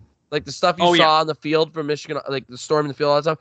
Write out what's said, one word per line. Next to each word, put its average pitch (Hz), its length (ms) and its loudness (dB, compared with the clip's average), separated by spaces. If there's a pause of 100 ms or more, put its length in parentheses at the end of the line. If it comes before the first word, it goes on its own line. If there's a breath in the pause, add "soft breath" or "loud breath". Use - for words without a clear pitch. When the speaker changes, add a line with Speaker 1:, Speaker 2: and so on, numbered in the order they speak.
(300)
Speaker 1:
like, 147 140 -4
the 143 80 -12
stuff 175 260 0
you 175 60 2
Speaker 2:
Oh, 175 100 6
Speaker 1:
saw 170 80 6
Speaker 2:
yeah. 156 180 4
Speaker 1:
on 160 60 -2
the 151 80 -4
field 156 400 -2
for 160 80 -8
Michigan, 147 360 -6 (100)
like, 135 180 -6
the 123 120 -18
storm 151 280 -2
in - 20 -6
the 135 60 -8
field, 147 160 0
all 143 60 4
that 147 80 0
stuff, 156 160 -2